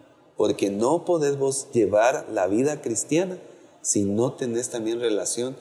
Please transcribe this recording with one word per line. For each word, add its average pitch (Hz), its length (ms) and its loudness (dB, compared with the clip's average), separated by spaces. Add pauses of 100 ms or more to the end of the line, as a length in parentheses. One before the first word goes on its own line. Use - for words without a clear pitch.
(380)
porque 104 320 0
no 117 340 0
podés 147 340 0
vos 135 360 -2
llevar 113 600 4
la 95 140 2
vida 139 340 0
cristiana 175 560 -2 (440)
si - 240 0
no 113 280 0
tenés 123 360 -4
también 117 320 -4
relación 117 600 -2